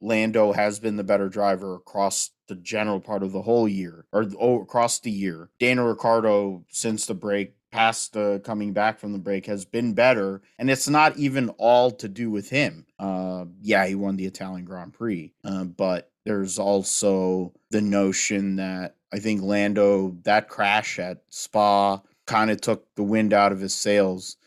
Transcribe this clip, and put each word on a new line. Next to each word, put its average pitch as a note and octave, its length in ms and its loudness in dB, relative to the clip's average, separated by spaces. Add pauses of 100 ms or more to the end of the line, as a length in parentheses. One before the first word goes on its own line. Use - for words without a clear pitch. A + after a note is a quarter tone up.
Lando A2 500 2
has G#2 280 0
been G#2+ 180 -4
the G#2 60 -4
better G2 260 0
driver G2 460 -2
across - 560 -2 (160)
the G2+ 80 -10
general G#2 440 -4
part G2 240 -4
of F#2+ 80 -4
the F#2+ 100 -6
whole A2+ 260 4
year, F2+ 440 -6
or G#2+ 120 2
th-, G2 160 -6
o-, A#2+ 220 2
across A#2 380 0
the A#2+ 120 -6
year, F2+ 380 -6 (100)
Daniel B2 280 2
Ricciardo, G#2 800 2
since A2 360 -4
the A2+ 80 -6
break, G2+ 400 -2 (180)
past A2+ 400 0
the G2+ 320 -2
coming G#2 300 -6
back G#2+ 260 0
from G#2 140 -8
the G2 60 -6
break, G2 260 -4
has G2 180 -6
been A#2 300 -4
better, G2 480 2 (180)
and B2+ 100 0
it's C3+ 200 0
not D3+ 260 4
even C3+ 360 0
all B2 380 4
to A2+ 200 -8
do A2+ 200 -6
with G#2 200 -6
him. G#2+ 360 -2 (140)
Uh, F#2 460 -4 (160)
yeah, G#2 240 2
he G2 100 -4
won G2 220 -2
the F#2+ 80 -6
Italian F#2 400 -10
Grand F2+ 260 -14
Prix, F2+ 400 -6 (140)
uh, F#2+ 180 -6
but F2+ 480 -4 (140)
there's G2 340 -2
also F#2+ 920 0 (160)
the G#2+ 120 0
notion G2 760 0
that F#2 400 -8 (160)
I G#2+ 60 -6
think G#2 220 -2
Lando, G2+ 800 2
that G#2+ 260 2
crash G#2 500 0
at F2+ 300 -10
Spa G2+ 720 2 (260)
kinda G#2+ 280 2
took G#2+ 300 -4 (100)
the G#2 80 -4
wind G#2+ 300 2
out G2+ 180 6
of F#2+ 80 -4
his F#2+ 140 -6
sails. F#2+ 720 0